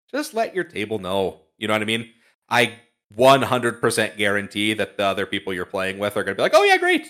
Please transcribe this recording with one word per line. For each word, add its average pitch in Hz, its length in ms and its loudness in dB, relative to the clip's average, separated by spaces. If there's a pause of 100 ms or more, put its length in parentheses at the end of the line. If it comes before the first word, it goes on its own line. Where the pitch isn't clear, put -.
just 294 240 -8
let 220 220 -4
your 180 80 -2
table 107 360 -8
know. 92 420 -4 (160)
You 104 100 -6
know 107 60 2
what 107 80 2
I 104 40 -4
mean? 113 240 -4 (380)
I 120 280 2 (400)
one 131 260 6
hundred 117 400 -2
percent 113 360 0
guarantee 104 560 -2
that 104 240 -4
the 101 60 0
other 98 220 0
people 98 280 -6
you're 90 120 -6
playing 95 320 -4
with 101 200 -4
are 101 80 -2
gonna 98 100 -4
be 113 60 -2
like, 170 140 2
"Oh 381 80 6
yeah, 392 140 4
great. 349 320 -2